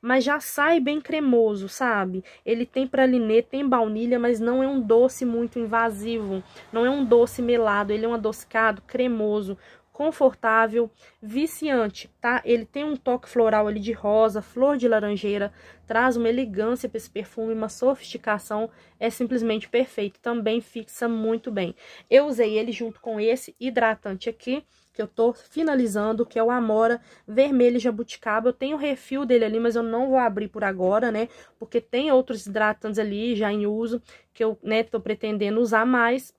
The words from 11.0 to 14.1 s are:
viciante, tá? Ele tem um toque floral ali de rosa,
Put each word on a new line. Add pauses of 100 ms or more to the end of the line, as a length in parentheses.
viciante, (100)
tá?
Ele
tem
um
toque
floral
ali
de
rosa,